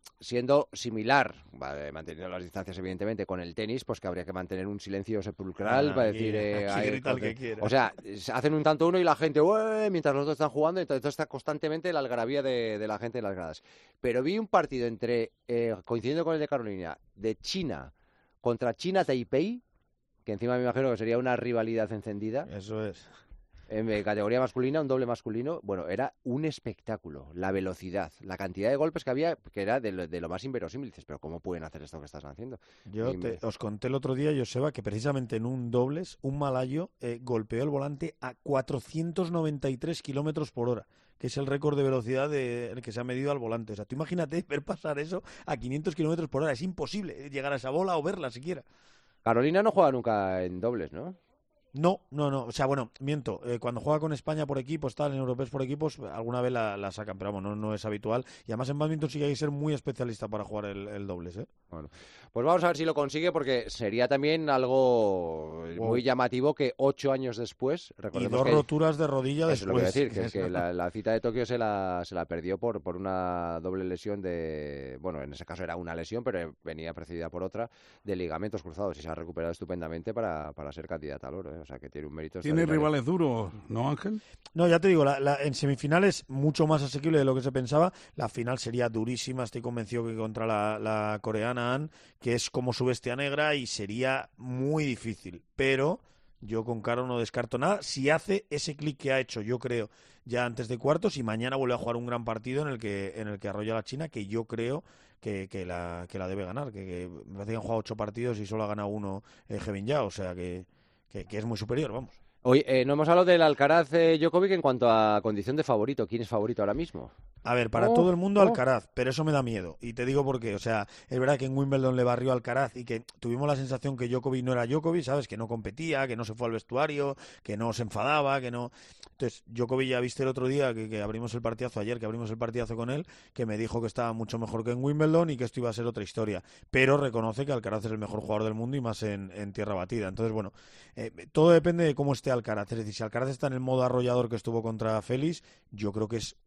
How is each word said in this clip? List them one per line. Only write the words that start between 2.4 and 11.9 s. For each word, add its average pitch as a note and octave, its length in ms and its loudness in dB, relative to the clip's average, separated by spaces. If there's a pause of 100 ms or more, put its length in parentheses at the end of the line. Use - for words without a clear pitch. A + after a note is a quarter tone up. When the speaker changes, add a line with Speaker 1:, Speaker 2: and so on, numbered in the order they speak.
Speaker 1:
distancias, F#2+ 340 -8
evidentemente, F#2+ 480 -4
con F#2 140 -4
el F2 160 -8
tenis, A2+ 300 -4
pues - 160 -6
que G2 60 -6
habría F2+ 180 -4
que F2+ 80 -8
mantener F#2 340 -4
un G2+ 100 -6
silencio G2 440 -4
sepulcral G#2+ 680 0
Speaker 2:
Ah, - 40 0
Speaker 1:
para A#2 140 4
Speaker 2:
aquí, G#2 80 -2
Speaker 1:
decir, A2 180 0
eh, G#2 320 0
Speaker 2:
aquí G2 140 0
Speaker 1:
"Ay", G#2 80 2
Speaker 2:
grita B2+ 220 -2
el B2+ 100 0
que G#2+ 80 -2
Speaker 1:
entonces, A#2+ 180 -8
Speaker 2:
quiera. G#2+ 160 -4
Speaker 1:
o G#2+ 60 2
sea, B2+ 240 4 (240)
se G#2+ 160 -8
hacen D3 200 2
un D3+ 80 0
tanto D#3 280 4
uno F#3 100 2
y F3 60 4
la D3+ 100 6
gente, D3+ 240 2
"Ué", G#3+ 500 4
mientras D#3+ 240 2
los C#3+ 120 2
dos D3+ 80 0
están D3+ 160 2
jugando, D#3+ 320 2
entonces C3+ 240 0
está D3 220 -2
constantemente D#3 680 -4